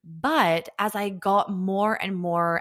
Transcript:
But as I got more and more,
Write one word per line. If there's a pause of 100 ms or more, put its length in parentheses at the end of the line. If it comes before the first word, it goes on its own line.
But (100)
as
I
got
more
and
more,